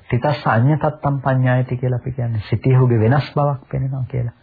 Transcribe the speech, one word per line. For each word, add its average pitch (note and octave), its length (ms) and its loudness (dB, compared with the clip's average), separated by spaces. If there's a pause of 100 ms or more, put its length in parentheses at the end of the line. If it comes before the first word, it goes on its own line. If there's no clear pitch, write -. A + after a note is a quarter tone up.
තිතස්ස C3+ 400 -2
අඤ්ඤතත්තම් C#3+ 760 0
පඤ්ඤායති B2+ 580 0
කියලා B2+ 220 -2
අපි B2+ 120 -8
කියන්නේ A#2 300 -4
සිටියහුගේ B2 580 2
වෙනස් B2 340 2
බවක් C#3+ 340 0
පෙනෙනවා C3+ 380 -4
කියලා. A#2+ 380 -6